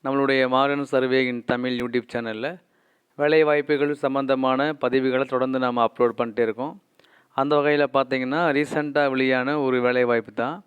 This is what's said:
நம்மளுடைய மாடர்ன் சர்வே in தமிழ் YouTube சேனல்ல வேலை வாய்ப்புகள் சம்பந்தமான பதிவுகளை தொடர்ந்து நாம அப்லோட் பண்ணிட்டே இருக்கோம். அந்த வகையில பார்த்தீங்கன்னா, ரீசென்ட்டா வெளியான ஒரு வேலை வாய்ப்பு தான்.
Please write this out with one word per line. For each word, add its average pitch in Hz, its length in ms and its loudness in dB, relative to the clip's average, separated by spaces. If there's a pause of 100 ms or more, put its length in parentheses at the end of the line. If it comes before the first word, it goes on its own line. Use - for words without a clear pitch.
நம்மளுடைய 135 460 2
மாடர்ன் 139 340 2
சர்வே 131 440 0
in 120 180 -6
தமிழ் 123 340 -2
YouTube 123 240 -2 (100)
சேனல்ல 117 460 -8 (560)
வேலை 151 280 4
வாய்ப்புகள் 147 500 2
சம்பந்தமான 135 800 0
பதிவுகளை 131 520 0
தொடர்ந்து 131 340 -2
நாம 123 260 2
அப்லோட் 117 320 2
பண்ணிட்டே 117 220 -4
இருக்கோம். 120 420 -4 (520)
அந்த 143 220 0
வகையில 147 380 2
பார்த்தீங்கன்னா, 135 480 -2 (100)
ரீசென்ட்டா 147 580 0
வெளியான 131 500 0
ஒரு 127 220 0
வேலை 123 220 2
வாய்ப்பு 117 300 -2
தான். 135 340 -6